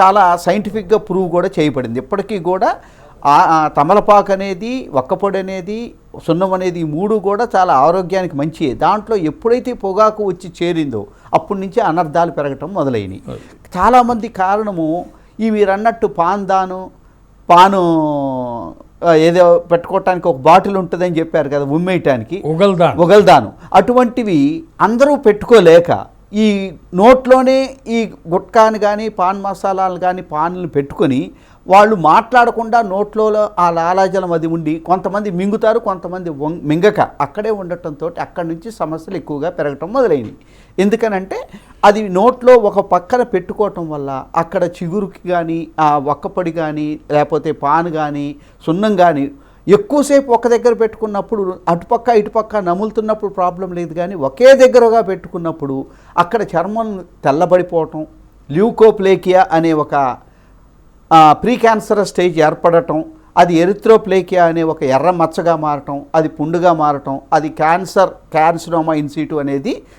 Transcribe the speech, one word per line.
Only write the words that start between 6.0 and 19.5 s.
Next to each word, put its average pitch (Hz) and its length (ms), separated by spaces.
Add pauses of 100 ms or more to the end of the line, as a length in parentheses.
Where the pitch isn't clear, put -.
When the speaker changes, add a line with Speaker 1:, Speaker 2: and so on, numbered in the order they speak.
Speaker 1:
సున్నం 185 260
అనేది, 185 260
ఈ 165 40
మూడు 175 320
కూడా 202 400
చాలా 185 180
ఆరోగ్యానికి 175 600
మంచియే. 147 380
దాంట్లో 202 420
ఎప్పుడైతే 233 580
పొగాకు 214 500
వచ్చి 180 280 (120)
చేరిందో 147 440 (260)
అప్పటి 190 260
నుంచి 196 220
అనర్థాలు 170 500
పెరగటం 147 420
మొదలైనవి. 117 540
Speaker 2:
Right. - 500
Speaker 1:
చాలామంది 233 500
కారణము 185 800 (340)
ఈ 220 100
మీరు 208 220
అన్నట్టు 220 360
పాన్ 185 380
దాను, 185 460 (580)
పాను, 185 320 (1200)
ఆ, 170 80
ఏదో 170 460 (120)